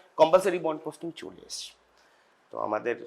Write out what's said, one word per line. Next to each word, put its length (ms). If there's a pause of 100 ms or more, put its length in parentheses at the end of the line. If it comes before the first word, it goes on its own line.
(160)
কম্পালসারি 440
বন্ড 220
পোস্টিং 300
চলে 340
এসেছে। 280 (800)
তো 80
আমাদের 360 (120)